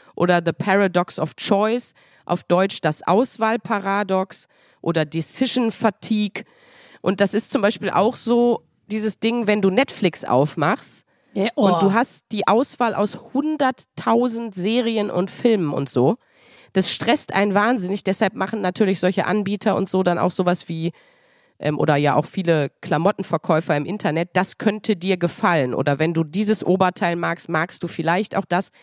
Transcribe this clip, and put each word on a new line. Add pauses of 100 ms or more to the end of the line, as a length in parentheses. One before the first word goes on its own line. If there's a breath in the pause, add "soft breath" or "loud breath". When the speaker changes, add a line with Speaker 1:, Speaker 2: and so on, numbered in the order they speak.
(160 soft breath)
Speaker 1:
oder
The
Paradox
of
Choice. (320 soft breath)
Auf
Deutsch
das (640)
Auswahlparadox (340 soft breath)
oder
Decision
Fatigue. (560 soft breath)
Und
das
ist
zum
Beispiel
auch
so (240)
dieses
Ding,
wenn
du
Netflix
aufmachst (280)
Speaker 2:
Ja,
oh.
Speaker 1:
und
du
hast
die
Auswahl
aus (140)
hunderttausend
Serien
und
Filmen
und
so. (560 soft breath)
Das
stresst
einen
wahnsinnig.
Deshalb
machen
natürlich
solche
Anbieter
und
so
dann
auch
sowas
wie (680 soft breath)
ähm,
oder
ja
auch
viele (100)
Klamottenverkäufer
im
Internet,
das
könnte
dir
gefallen.
Oder
wenn
du
dieses
Oberteil
magst,
magst
du
vielleicht
auch
das, (100)